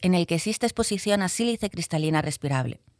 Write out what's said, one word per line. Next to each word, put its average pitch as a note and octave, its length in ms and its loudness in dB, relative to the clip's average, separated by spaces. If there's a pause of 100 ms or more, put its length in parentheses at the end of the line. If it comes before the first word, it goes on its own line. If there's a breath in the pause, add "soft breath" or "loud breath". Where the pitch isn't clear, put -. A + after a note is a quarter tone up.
en F3+ 140 4
el F3 100 2
que E3+ 100 0
existe G#3+ 300 -2
exposición G#3 560 0
a F#3 60 0
sílice A#3 420 -2
cristalina D#3 520 0
respirable. C#3 580 -2 (200)